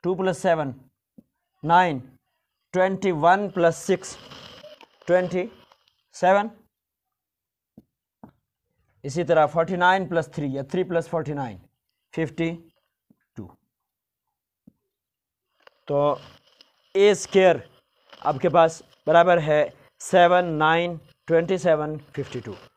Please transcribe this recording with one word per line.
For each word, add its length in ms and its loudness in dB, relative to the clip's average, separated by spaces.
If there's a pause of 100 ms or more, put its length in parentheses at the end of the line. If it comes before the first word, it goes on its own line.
टू 120 -2
plus 240 -4
सेवन 340 -2 (880)
नाइन, 360 2 (720)
ट्वेंटी 380 0 (100)
वन 280 2
प्लस 340 0
सिक्स 340 -4 (920)
ट्वेंटी 420 -2 (680)
सेवन। 340 2 (2500)
इसी 200 -6
तरह 240 4
फ़ोर्टी 300 -2
नाइन 320 2
प्लस 240 -2
थ्री 240 -6
या 140 -8
थ्री 120 -2
प्लस 260 -4
फ़ोर्टी 240 -6
नाइन 260 -10 (540)
फ़िफ़्टी 380 -6 (880)
टू। 60 -16 (2500)
तो 100 -2 (1000)
ए 200 4
स्क्वायर 460 2 (640)
आपके 240 -2
पास 320 2 (260)
बराबर 320 4
है 220 0 (400)
सेवन, 440 4
नाइन, 540 -2 (280)
ट्वेंटी 300 0
सेवन, 400 -2
फ़िफ़्टी 440 -12
टू। 140 -14 (220)